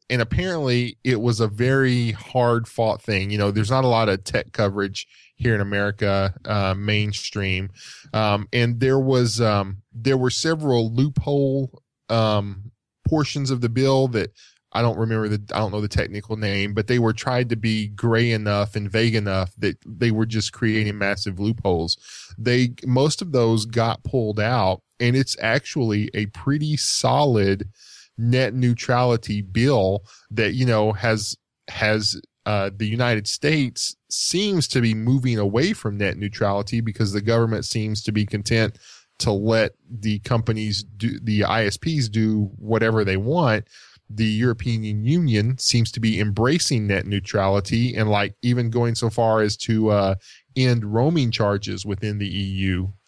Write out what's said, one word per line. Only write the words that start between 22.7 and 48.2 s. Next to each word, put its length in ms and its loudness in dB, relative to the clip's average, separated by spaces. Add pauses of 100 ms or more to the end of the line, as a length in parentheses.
most 380 2
of 100 -6
those 340 2
got 380 -2
pulled 360 -2
out, 420 0 (180)
and 160 2
it's 240 0
actually 720 0
a 120 -2
pretty 500 -2
solid 920 2 (480)
net 380 2
neutrality 880 0
bill 640 2 (260)
that, 240 0
you 120 2
know, 260 2
has, 440 -2 (320)
has, 520 -2 (260)
uh, 300 0
the 100 -2
United 400 0
States 680 -2 (140)
seems 580 -2
to 120 0
be 140 2
moving 440 0
away 340 2
from 260 -6
net 180 -2
neutrality 640 -2
because 320 -2
the 80 -2
government 440 0
seems 380 -4
to 100 -4
be 140 0
content 520 0 (400)
to 140 0
let 400 2 (160)
the 320 -4
companies 600 -2
do, 380 -6
the 240 0
I 200 2
S 120 -2
Ps 320 -2
do 480 0
whatever 480 2
they 120 0
want. 500 2 (440)
The 160 0
European 580 0
Union 720 2
seems 340 0
to 60 -8
be 220 0
embracing 640 0
net 200 0
neutrality 920 0
and, 140 0
like, 320 0